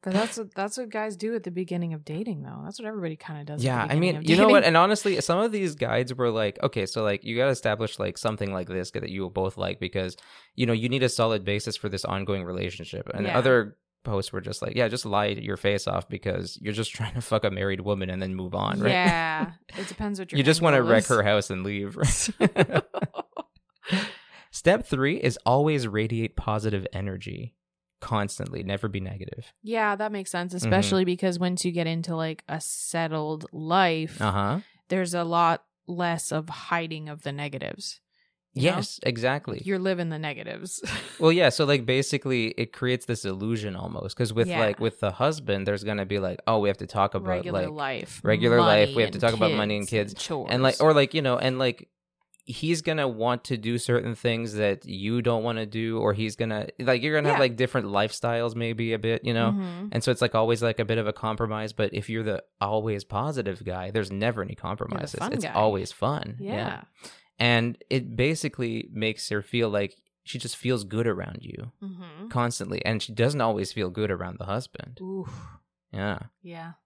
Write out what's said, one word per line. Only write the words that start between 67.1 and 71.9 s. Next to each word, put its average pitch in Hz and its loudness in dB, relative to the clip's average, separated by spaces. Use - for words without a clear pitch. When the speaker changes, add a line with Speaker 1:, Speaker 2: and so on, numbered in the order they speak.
Speaker 2:
And 120 4
it 123 -2
basically 123 -2
makes 107 -2
her 104 0
feel 117 2
like 101 0
she - -8
just 117 -8
feels 123 0
good 107 0
around 95 -2
you - -12
Speaker 1:
Mm-hmm. 180 -14